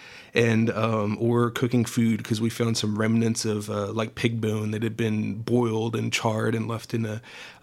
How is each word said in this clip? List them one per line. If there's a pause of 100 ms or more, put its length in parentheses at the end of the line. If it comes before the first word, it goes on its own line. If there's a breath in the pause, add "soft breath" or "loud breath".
(340 loud breath)
And,
um,
or
cooking
food,
'cause
we
found
some
remnants
of,
uh,
like,
pig
bone
that
had
been
boiled
and
charred
and
left
in
a, (420 loud breath)